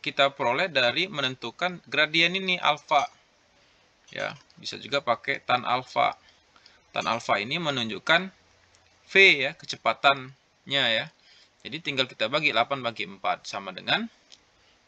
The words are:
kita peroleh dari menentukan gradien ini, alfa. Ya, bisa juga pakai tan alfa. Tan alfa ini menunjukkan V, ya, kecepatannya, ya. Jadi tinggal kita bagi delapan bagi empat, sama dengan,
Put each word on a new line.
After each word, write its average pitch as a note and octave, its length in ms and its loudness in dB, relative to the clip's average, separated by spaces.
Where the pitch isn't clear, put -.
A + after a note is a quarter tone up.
kita C#3 320 2
peroleh C#3+ 400 0
dari C3 360 2
menentukan C#3+ 760 -6
gradien D#3 480 2
ini, F#3 240 -2
alfa. D3 520 0
Ya, - 240 -6
bisa - 240 -12
juga C#3 240 -4
pakai - 400 -2
tan B2 240 0
alfa. B2 480 0
Tan - 80 -2
alfa A#2 320 0
ini B2 240 -4
menunjukkan D3+ 720 0
V, - 40 -20
ya, C#3 160 -2
kecepatannya, C3+ 1300 -2
ya. C#3 160 -4
Jadi A2 240 -12
tinggal C3 240 -2
kita A2+ 240 -4
bagi D3 240 0
delapan C3 240 0
bagi A2+ 240 -6
empat, F#2 400 -4
sama G2 280 -10
dengan, C3 360 -4